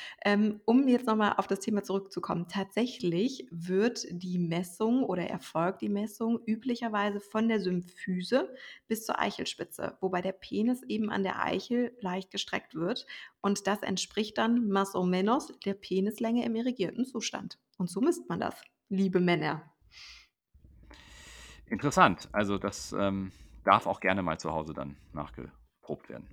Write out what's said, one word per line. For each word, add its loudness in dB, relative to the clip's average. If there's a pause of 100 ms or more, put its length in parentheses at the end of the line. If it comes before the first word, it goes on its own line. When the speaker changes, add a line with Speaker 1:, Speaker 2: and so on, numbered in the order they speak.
(240)
Speaker 1:
Ähm, 4
um 6
jetzt 4
noch 4
mal 4
auf 0
das 0
Thema 0
zurückzukommen. -4
Tatsächlich -2
wird 0
die -6
Messung 0
oder -2
erfolgt -2
die -2
Messung 0
üblicherweise -2
von 0
der 4
Symphyse -2 (340)
bis -4
zur -2
Eichelspitze, -4
wobei 0
der -2
Penis -2
eben -2
an 0
der 0
Eichel 0
leicht -6
gestreckt -6
wird. -2 (340)
Und 0
das 0
entspricht -4
dann 2
más 0
o 2
menos 2 (140)
der 0
Penislänge 0
im -2
erigierten -2
Zustand. -6 (200)
Und 0
so -2
misst 2
man -2
das, -4 (280)
liebe 4
Männer. 2 (2000)
Speaker 2:
Interessant. 4
Also 2
das, -6
ähm, 0 (320)
darf 6
auch -2
gerne 2
mal -2
zu -4
Hause -4
dann -10 (180)
nachgeprobt -12
werden. -14